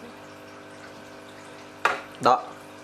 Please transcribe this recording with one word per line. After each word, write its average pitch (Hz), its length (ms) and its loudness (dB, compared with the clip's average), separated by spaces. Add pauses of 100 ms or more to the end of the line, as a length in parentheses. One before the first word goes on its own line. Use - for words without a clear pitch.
(2250)
Đó. 123 220 10 (420)